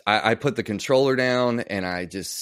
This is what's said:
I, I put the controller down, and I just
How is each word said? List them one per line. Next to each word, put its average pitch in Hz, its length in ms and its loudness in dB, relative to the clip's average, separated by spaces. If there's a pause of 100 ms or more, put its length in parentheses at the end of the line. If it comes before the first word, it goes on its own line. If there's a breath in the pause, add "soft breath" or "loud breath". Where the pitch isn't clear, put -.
I, 107 240 2
I 113 40 2
put 135 200 -2
the 113 80 -4
controller 131 520 2
down, 123 460 2
and 95 240 -4
I 90 200 -4
just 87 360 -8